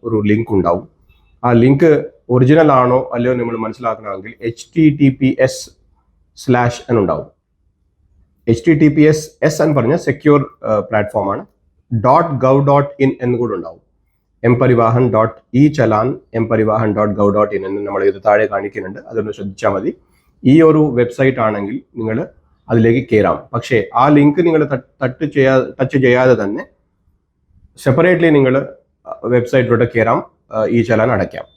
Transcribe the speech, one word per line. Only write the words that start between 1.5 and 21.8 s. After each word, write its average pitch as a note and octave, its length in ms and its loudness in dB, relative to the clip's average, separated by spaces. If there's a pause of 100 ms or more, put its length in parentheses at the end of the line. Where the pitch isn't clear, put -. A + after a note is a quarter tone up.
ലിങ്ക് C#3 580 2 (180)
ഒറിജിനൽ C#3+ 440 4
ആണോ B2+ 420 2
അല്ലയോ B2 200 -2
നമ്മൾ A#2 220 -6
മനസ്സിലാക്കണമെങ്കിൽ A2 840 -10
എച്ച് A#2 260 -10 (100)
ടി D3+ 240 2
ടി C#3 80 4 (120)
പി C3 200 0
എസ് - 300 -2 (640)
സ്ലാഷ് A#2+ 540 -2
എന്നുണ്ടാവും. F#2 360 -2 (1200)
എച്ച് A2+ 180 0
ടി E3 120 4
ടി D3 160 2
പി D3+ 80 0
എസ് D3+ 280 0 (120)
എസ് D#3 200 -2
എന്ന് D3+ 140 0
പറഞ്ഞാൽ C3 200 0
സെക്യൂർ, C#3+ 680 -2
ആ, A2 160 -2
പ്ലാറ്റ്ഫോം G#2 520 -4
ആണ്. E3 140 -8 (480)
ഡോട്ട് C3+ 340 2
ഗവ് C3+ 380 0
ഡോട്ട് C#3+ 240 2 (100)
ഇൻ C3+ 220 0
എന്ന് B2 160 -2
കൂടെ A2+ 160 -4
ഉണ്ടാവും. E2+ 260 -12 (640)
എം A#2+ 100 4
പരിവാഹൻ A#2+ 580 2
ഡോട്ട് A2 220 0 (200)
ഇ C#3+ 140 4
ചലാൻ, A#2+ 520 -2 (140)
എം A2+ 140 -2
പരിവാഹൻ A2 480 -2
ഡോട്ട് G#2 180 -2
ഗവ് G2+ 200 0
ഡോട്ട് G#2 200 0
ഇൻ F#2+ 120 -6
എന്ന് G2+ 200 -8
നമ്മൾ G2 180 -4
ഇത് G2 220 -2
താഴെ G#2+ 200 2
കാണിക്കുന്നുണ്ട്, G2 600 -8
അതൊന്ന് G#2+ 260 -8
ശ്രദ്ധിച്ചാൽ G2+ 380 -6
മതി. G2 240 -6 (500)
ഈ D3+ 180 6
ഒരു D#3 160 6
വെബ്സൈറ്റ് C3 600 0
ആണെങ്കിൽ G#2+ 420 -4 (160)